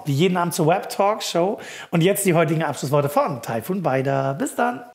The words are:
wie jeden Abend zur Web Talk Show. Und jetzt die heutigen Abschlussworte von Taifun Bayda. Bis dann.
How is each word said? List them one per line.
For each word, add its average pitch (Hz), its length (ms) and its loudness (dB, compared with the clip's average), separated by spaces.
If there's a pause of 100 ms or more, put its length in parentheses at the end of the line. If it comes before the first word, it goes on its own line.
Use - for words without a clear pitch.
wie 143 80 0
jeden 180 240 4
Abend 175 160 0
zur 160 140 2
Web 185 220 2
Talk 208 320 0
Show. 180 380 -2 (320)
Und 170 100 4
jetzt 196 240 2
die 180 80 4
heutigen 160 300 2
Abschlussworte 143 460 0
von 160 320 0
Taifun 131 420 -4
Bayda. 135 500 0
Bis 202 220 -6
dann. 247 280 -2 (120)